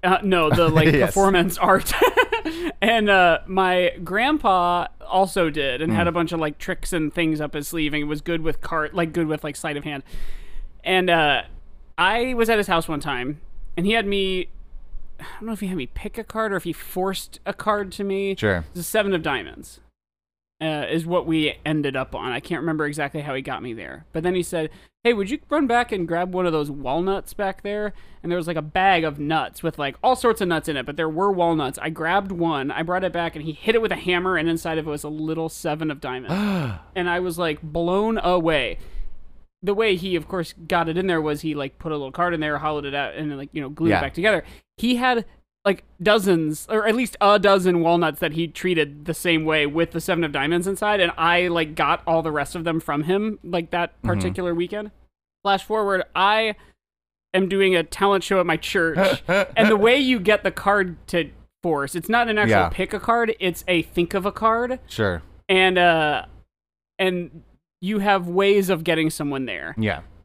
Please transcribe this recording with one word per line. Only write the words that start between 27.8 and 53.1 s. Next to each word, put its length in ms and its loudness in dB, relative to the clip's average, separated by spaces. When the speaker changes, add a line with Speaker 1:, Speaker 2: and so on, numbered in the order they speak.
Speaker 1:
And 80 -6
there 60 0
was, 100 -2
like, 120 -4
a 40 -4
bag 420 4
of 140 -4
nuts 440 -4
with, 160 -4
like, 240 -2
all 120 4
sorts 280 0
of 60 0
nuts 200 -2
in 80 -4
it, 80 -6
but 140 -8
there 100 0
were 240 2
walnuts. 480 0
I 80 -4
grabbed 440 -2
one, 380 -2
I 120 -4
brought 220 -2
it 100 -4
back, 200 -4
and 120 -10
he 60 -6
hit 220 0
it 60 4
with 120 -2
a 40 -4
hammer, 400 0
and 100 0
inside 300 -2
of 100 -4
it 40 -6
was 140 -6
a 40 -8
little 400 -4
seven 420 -4
of 120 -8
diamonds. 840 -4
Speaker 2:
<gasps> 100 -20
Speaker 1:
And 140 -2
I 120 0
was, 180 -4
like, 240 -2
blown 560 0
away. 580 2
The 100 0
way 240 2
he, 200 -2
of 120 -4
course, 240 -6
got 220 2
it 80 -2
in 80 0
there 160 2
was 180 -2
he, 140 -4
like, 240 -8
put 140 -6
a 40 -4
little 160 -8
card 220 0
in 60 -2
there, 180 -2
hollowed 260 -4
it 100 -6
out, 200 -4
and, 240 -6
like, 160 -12
you 80 -6
know, 80 -8
glued 200 0
Speaker 2:
Yeah. 100 4
Speaker 1:
it 20 -2
back 120 -4
together. 300 0
He 200 0
had, 280 2
like, 200 0
dozens, 640 2
or 180 2
at 80 4
least 280 -2
a 160 6
dozen 420 4
walnuts 400 2
that 120 -2
he 160 -2
treated 580 -2
the 80 -4
same 320 0
way 200 2
with 260 0
the 100 -4
seven 220 0
of 80 -4
diamonds 340 0
inside, 340 0
and 160 4
I, 320 2
like, 260 -2
got 320 0
all 140 2
the 120 -4
rest 220 -4
of 100 -6
them 160 0
from 240 -2
him, 380 0